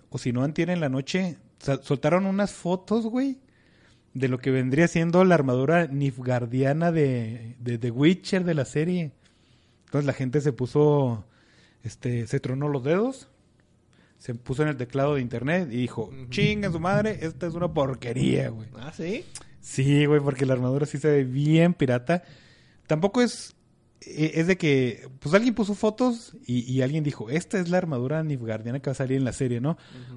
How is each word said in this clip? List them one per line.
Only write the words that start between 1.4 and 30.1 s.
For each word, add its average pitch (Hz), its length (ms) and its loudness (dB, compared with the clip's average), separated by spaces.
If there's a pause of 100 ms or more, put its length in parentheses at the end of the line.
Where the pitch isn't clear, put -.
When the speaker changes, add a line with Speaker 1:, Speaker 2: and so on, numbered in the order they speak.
Speaker 1:
sa-, 139 240 -4
soltaron 151 420 0
unas 190 300 0
fotos, 185 520 -2
güey, 254 340 -2 (760)
de 131 140 0
lo 127 100 0
que 131 120 -2
vendría 131 380 4
siendo 170 380 4
la 180 80 8
armadura 143 540 4
nifgardiana 131 1040 0
de, 120 680 -2
de 120 160 -4
The 120 140 -2
Witcher 175 540 2
de 175 100 0
la 139 100 0
serie. 160 480 -2 (720)
Entonces 143 220 -2
la 127 80 0
gente 131 260 0
se 139 140 0
puso, 131 720 2 (560)
este, 120 440 -6
se 139 140 -2
tronó 135 280 -4
los 139 140 -2
dedos, 196 460 -2 (880)
se - 180 -10
puso 127 280 -4
en 151 60 2
el 139 100 -4
teclado 135 380 0
de 139 40 0
internet 131 500 -2
y 110 60 -6
dijo, 120 280 -4
Speaker 2:
Ujú. - 260 -16
Speaker 1:
"Chinga 208 420 0
su 165 80 -4
madre, 202 400 0
esta 160 260 -6
es 165 80 -4
una 170 200 -2
porquería, 131 760 0
güey". 113 200 -10 (100)
Speaker 2:
¿Ah, 127 180 -12
sí? 220 300 -6 (340)
Speaker 1:
Sí, 143 460 2
güey, 147 160 6
porque 139 240 0
la 131 80 2
armadura 127 320 0
sí 151 100 -10
se 143 140 0
ve 143 140 4
bien 151 500 4
pirata. 131 480 0 (640)
Tampoco 196 340 2
es, - 340 -2 (460)
e-, 156 360 -2
es 165 100 2
de 185 100 2
que, 135 520 0 (120)
pues, 143 140 -4
alguien 226 200 4
puso 208 200 0
fotos 226 600 -2 (120)
y, 123 140 0
y 127 220 -2
alguien 151 220 0
dijo, 135 260 -6
"Esta 170 300 -2
es 175 80 -2
la 175 100 2
armadura 151 460 -2
nifgardiana 120 560 -4
que 139 80 -4
va 139 40 -2
a - 40 -2
salir 135 220 -2
en 135 60 0
la 117 100 -2
serie", 120 260 -2
¿no? 151 160 -2 (400)